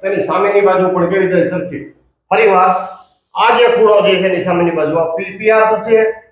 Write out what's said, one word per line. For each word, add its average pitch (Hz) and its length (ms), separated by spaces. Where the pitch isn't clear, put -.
તેની 190 300
સામેની 202 380
બાજુ 185 260
પણ 170 180
કેવી 190 200
થાય? 170 200
સરખી. - 320
ફરી 208 240
વાર 185 160
આ 220 240
જે 240 180
ખૂણો 208 300
જે 190 140
છે 190 120
એની 170 160
સામેની 170 320
બાજુ 156 180
આ 165 180
પી, 190 220
પી 214 120
આર 220 140
થશે 220 220